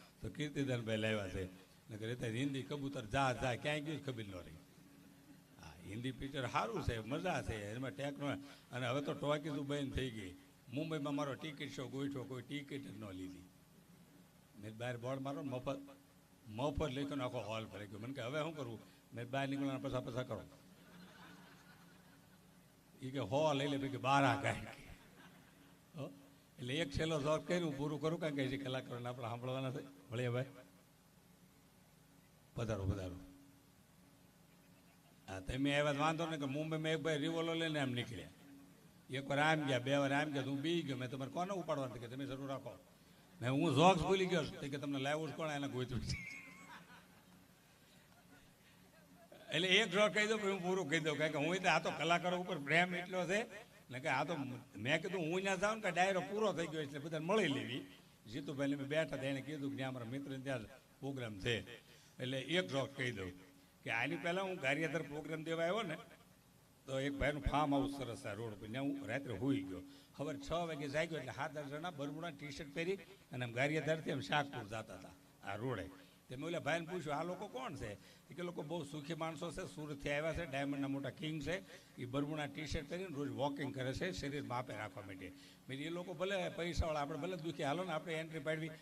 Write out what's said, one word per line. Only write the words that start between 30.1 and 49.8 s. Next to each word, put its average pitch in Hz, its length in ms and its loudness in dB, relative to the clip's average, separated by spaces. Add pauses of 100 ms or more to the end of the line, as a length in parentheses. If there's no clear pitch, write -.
વળિયાભાઈ, 123 340 2 (2000)
પધારો, 104 320 0
પધારો. 92 300 0 (2000)
હા, 95 120 -6
તમે 139 400 2
આવ્યા 147 140 6
તો 139 60 2
વાંધો 160 260 4
નહીં 160 140 -2
કે 143 60 0
મુંબઈમાં 156 460 0
એક 160 80 2
ભાઈ 156 180 2
રિવોલ્વર 165 380 0
લઈને 160 240 0
આમ 135 100 2
નીકળ્યા. 117 400 -4 (800)
એકવાર 139 300 0
આમ 156 280 6
ગયા, 131 120 4
બે 135 160 4
વાર 139 180 4
આમ 147 180 2
ગયા, 139 100 0
તો 127 100 -2
હું 139 100 0
બી 165 200 2
ગયો. 135 160 -2
મેં, 123 120 -2
"તમારે 131 220 -6
કોને 180 220 -2
ઉપાડવાનું?" 147 440 -2
કે, 113 100 -8
"તમે 131 180 -6
શરૂ 139 220 -6
રાખો." 120 320 -6 (640)
મેં, 120 100 2
"હું 143 240 6
જોક્સ 175 260 10
ભૂલી 190 240 4
ગયો 175 200 4
છું." - 160 -8
તો 143 60 -4
કે, 139 100 -4
"તમને 143 220 -2
લાવ્યું 151 320 0
છે - 40 -10
કોણ? 160 160 -2
એને 143 160 -2
ગોત્યું 123 340 -2
છે." - 360 -4 (3250)
એટલે 165 140 4
એક 190 240 8